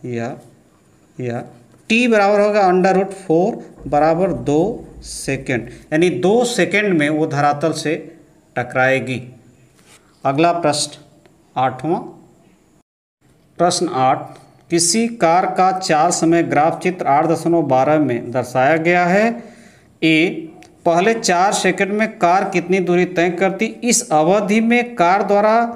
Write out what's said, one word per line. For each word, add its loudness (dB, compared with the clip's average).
या, -6
या -6
टी 2
बराबर 4
होगा 2
under 4
root 0
four 0
बराबर 2
दो -2
सेकंड, -6
यानी 4
दो 2
सेकंड 0
में 0
वो 0
धरातल 0
से -4
टकराएगी। -2
अगला 2
प्रश्न -2
आठवां, -2
प्रश्न 0
आठ, 0
किसी 0
कार 2
का 4
चाल 0
समय 2
ग्राफ 0
चित्र -4
आठ 2
दशमलव 0
बारह 2
में -2
दर्शाया 0
गया 2
है। 2
ए, 0
पहले 2
चार 0
सेकंड -2
में -2
कार 2
कितनी -2
दूरी 0
तय -2
करती, -2
इस -4
अवधि 2
में 0
कार 2
द्वारा 2